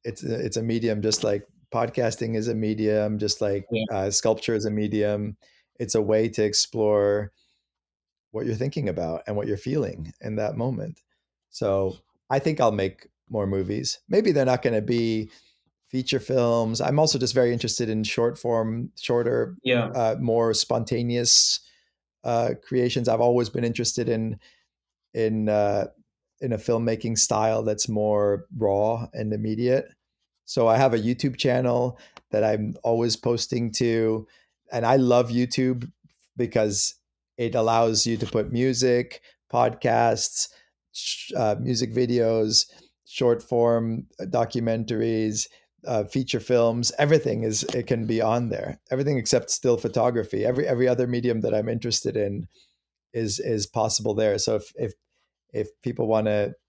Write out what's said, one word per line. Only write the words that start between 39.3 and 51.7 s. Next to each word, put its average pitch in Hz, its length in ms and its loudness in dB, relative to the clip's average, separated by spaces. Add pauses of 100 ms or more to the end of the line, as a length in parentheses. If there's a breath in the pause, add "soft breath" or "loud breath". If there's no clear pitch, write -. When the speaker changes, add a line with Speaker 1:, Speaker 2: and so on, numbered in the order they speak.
Speaker 1:
podcasts, 117 1000 0 (440 soft breath)
sh-, - 420 -8
uh, 107 260 0
music 120 340 -2
videos, 113 720 2 (400 soft breath)
short 117 360 0
form 117 640 0 (140)
documentaries, 113 1300 -2 (380 soft breath)
uh, 107 180 0
feature 123 360 -4
films. 120 580 2
Everything 139 460 2
is, 110 180 -2 (120)
it 120 120 -4
can 117 180 -2
be 113 160 0
on 117 280 0
there. - 300 -6 (120)
Everything 135 260 0
except 120 340 0
still 120 260 2
photography. 113 680 -2
Every, 123 220 0
every 123 220 2
other 123 180 2
medium 120 360 -2
that 110 120 0
I'm 107 140 0
interested 117 480 -4